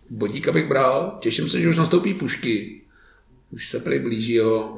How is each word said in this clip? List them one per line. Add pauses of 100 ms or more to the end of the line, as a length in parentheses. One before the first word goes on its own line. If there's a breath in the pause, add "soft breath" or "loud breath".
Bodíka
bych
bral,
těším
se,
že
už
nastoupí
Pušky. (680 soft breath)
Už
se
prý
blíží
jeho